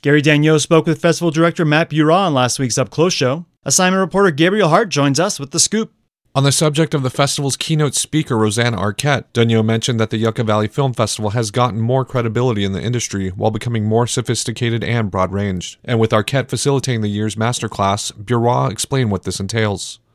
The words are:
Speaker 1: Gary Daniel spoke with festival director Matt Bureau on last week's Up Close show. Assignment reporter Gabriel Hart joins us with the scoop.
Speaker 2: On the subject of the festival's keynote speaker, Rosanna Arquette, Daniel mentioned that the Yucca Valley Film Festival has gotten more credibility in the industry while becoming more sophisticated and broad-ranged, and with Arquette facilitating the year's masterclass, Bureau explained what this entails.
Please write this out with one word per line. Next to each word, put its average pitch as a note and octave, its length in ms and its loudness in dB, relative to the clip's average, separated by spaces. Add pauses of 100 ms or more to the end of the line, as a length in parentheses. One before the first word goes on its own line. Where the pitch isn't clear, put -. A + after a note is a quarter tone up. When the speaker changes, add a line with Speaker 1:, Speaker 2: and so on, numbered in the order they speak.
Speaker 1:
Gary D3 200 4
Daniel D3+ 380 4
spoke D#3+ 260 2
with D#3 160 0
festival E3+ 300 2
director E3 320 0
Matt D#3 260 2
Bureau D3+ 260 2
on F#3 180 2
last B2 260 0
week's B2+ 180 -2
Up C3 120 -2
Close F3 240 0
show. C#3+ 320 -2 (180)
Assignment F#3 380 2
reporter F#3+ 300 2
Gabriel F3 360 2
Hart F#3 220 2
joins C#3 280 2
us F#3 220 0
with C3+ 120 -10
the E3 100 0
scoop. - 320 -2 (420)
Speaker 2:
On C3+ 80 2
the C#3 80 4
subject D#3 420 0
of C#3+ 100 -2
the B2+ 60 -2
festival's C#3 460 -2
keynote D3+ 400 0
speaker, D3+ 420 -2
Rosanna A2 380 0
Arquette, G#2 560 -2
Daniel A2+ 320 2
mentioned A2+ 360 0
that A2 100 0
the A2+ 80 -4
Yucca A2 260 0
Valley G#2+ 240 0
Film C3+ 240 -2
Festival G#2+ 380 -2
has A2 200 -2
gotten A2+ 300 -2
more B2 240 0
credibility A#2 600 -2
in G2 80 -2
the E2+ 80 -4
industry G#2 480 -4
while G2+ 220 -2
becoming A2+ 340 -4
more A2+ 220 2
sophisticated A#2 760 -4
and A2 260 -2
broad-ranged, F#2 760 -4
and A2+ 160 0
with A2 100 2
Arquette A#2 380 0
facilitating C3 500 -2
the G#2+ 80 -2
year's G#2 280 -2
masterclass, A2 760 -2 (140)
Bureau A#2+ 400 2
explained C3 440 -2
what G2 140 -2
this - 160 -6
entails. G#2 600 -4 (160)